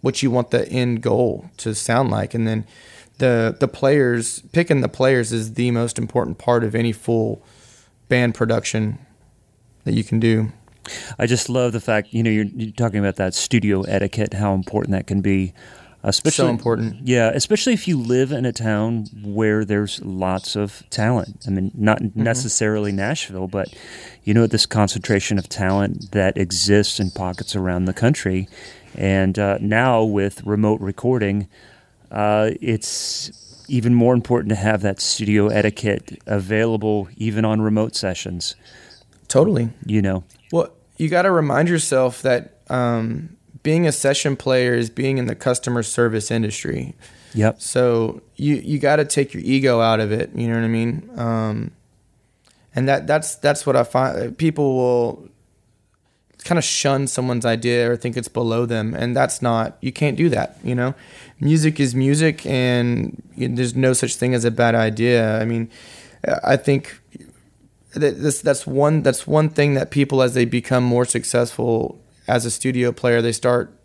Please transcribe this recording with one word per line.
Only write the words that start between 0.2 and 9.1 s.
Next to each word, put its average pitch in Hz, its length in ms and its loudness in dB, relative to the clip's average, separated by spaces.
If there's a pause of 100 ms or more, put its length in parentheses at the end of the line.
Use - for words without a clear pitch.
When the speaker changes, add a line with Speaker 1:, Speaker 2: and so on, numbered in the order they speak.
Speaker 1:
you 135 80 2
want 120 220 0
the 117 180 0
end 123 320 -2
goal 117 560 0
to 110 160 -6
sound 120 380 0
like. 104 240 -4
And 113 120 0
then 110 180 -2 (520)
the, 117 420 2
the 139 80 2
players, 127 720 0 (100)
picking 165 300 2
the 127 80 0
players 127 420 2
is 110 240 -4
the 120 160 0
most 117 260 -2
important 117 400 -4
part 120 260 2
of 110 120 -2
any 117 160 0
full 110 500 -2 (680)
band 123 280 2
production 113 640 -2 (840)